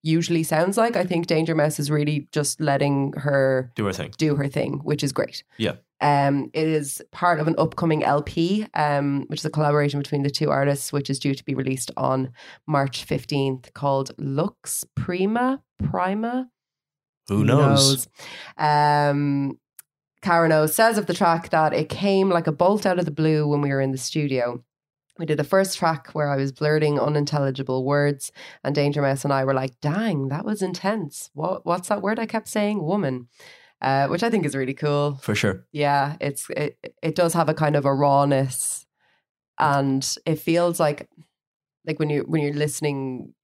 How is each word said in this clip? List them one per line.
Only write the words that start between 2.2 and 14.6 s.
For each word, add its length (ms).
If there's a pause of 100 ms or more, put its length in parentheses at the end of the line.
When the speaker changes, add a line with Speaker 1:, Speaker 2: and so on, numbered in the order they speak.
Speaker 1:
just 300
letting 560
her 580
Speaker 2:
Do 100
her 80
thing. 240
Speaker 1:
do 180
her 120
thing, 360
which 200
is 80
great. 320 (140)
Speaker 2:
Yeah. 160 (280)
Speaker 1:
Um, 520
it 140
is 340 (100)
part 280
of 80
an 100
upcoming 460
L 180
P, 540
um, 520
which 120
is 60
a 40
collaboration 500
between 240
the 60
two 220
artists, 400
which 180
is 100
due 140
to 120
be 100
released 400
on 380 (340)
March 380
fifteenth, 680
called 460
Lux 640 (120)